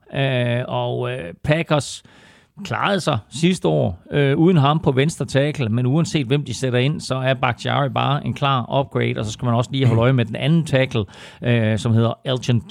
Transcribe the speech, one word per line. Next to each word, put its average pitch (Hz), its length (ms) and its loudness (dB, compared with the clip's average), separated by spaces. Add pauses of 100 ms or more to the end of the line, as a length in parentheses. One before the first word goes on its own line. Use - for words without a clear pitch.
(160)
Øh, 123 520 0
og, 123 440 -4
øh, 87 220 -10 (100)
Packers 156 580 -2 (600)
klarede 151 360 -2
sig - 180 -2 (120)
sidste 170 380 0
år, 131 340 0 (100)
øh, 139 240 2
uden 165 200 6
ham 143 220 4
på 151 140 0
venstre 139 320 0
tackle, 139 440 0
men 123 180 0
uanset 151 400 0
hvem 139 180 0
de 120 100 -8
sætter 123 240 -2
ind, 131 220 0
så - 140 -6
er 131 200 0
Bakhtiari 127 540 0
bare 123 380 -2
en 123 80 -4
klar 139 460 0
upgrade, 120 380 -2
og 120 60 -4
så 107 80 -6
skal - 140 -8
man 120 80 2
også 117 180 0
lige 135 140 0
holde 117 160 4
øje 127 100 4
med 120 120 2
den 113 120 -6
anden 147 280 2
tackle, 131 400 0 (400)
øh, 113 340 2
som 117 140 0
hedder 113 200 4 (120)
Elgton 123 460 0